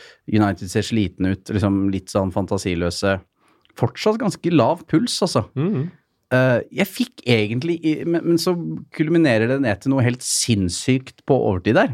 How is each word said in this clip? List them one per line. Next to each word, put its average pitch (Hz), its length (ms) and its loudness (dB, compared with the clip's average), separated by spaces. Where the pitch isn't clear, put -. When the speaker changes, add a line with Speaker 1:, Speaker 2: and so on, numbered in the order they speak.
Speaker 1:
United 101 460 0
ser 107 120 0
sliten 95 480 -2
ut, 95 200 -6
liksom 101 260 2
litt 95 200 -6
sånn 95 240 0
fantasiløse. 95 800 -2
Fortsatt 214 400 0
ganske 196 320 -2
lav 156 360 2
puls, - 340 0
altså. 147 300 0
Speaker 2:
Mhm. 165 400 -4
Speaker 1:
Eh, 127 280 4
jeg - 180 -2
fikk - 340 -8
egentlig 120 600 0
i-, 156 200 0
men, 170 220 -2
men 170 160 2
så 180 140 0
kulminerer 156 600 2
det 139 100 0
ned 110 220 0
til 135 100 0
noe 135 100 2
helt 123 220 0
sinnssykt 113 1000 -2
på 139 100 4
overtid 107 400 0
der. 196 180 2